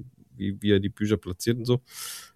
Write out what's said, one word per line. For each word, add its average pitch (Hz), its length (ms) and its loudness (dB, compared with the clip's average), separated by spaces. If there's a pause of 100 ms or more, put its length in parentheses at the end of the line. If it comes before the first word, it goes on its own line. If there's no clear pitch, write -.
(360)
wie, 98 260 -4
wie 104 80 4
er 98 100 8
die 98 80 -2
Bücher 104 280 0
platziert 104 420 -2
und 113 60 -6
so. 123 160 2 (560)